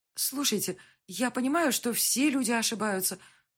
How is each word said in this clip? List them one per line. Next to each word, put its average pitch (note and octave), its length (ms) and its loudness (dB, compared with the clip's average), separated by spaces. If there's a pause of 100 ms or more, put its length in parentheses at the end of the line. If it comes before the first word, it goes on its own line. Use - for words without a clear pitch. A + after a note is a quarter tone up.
(140)
«Слушайте, C4 640 -2 (300)
я G#3 240 -2
понимаю, C4+ 420 2
что A#3 200 -2
все C#4 380 2
люди B3 220 0
ошибаются. G#3 640 0 (400)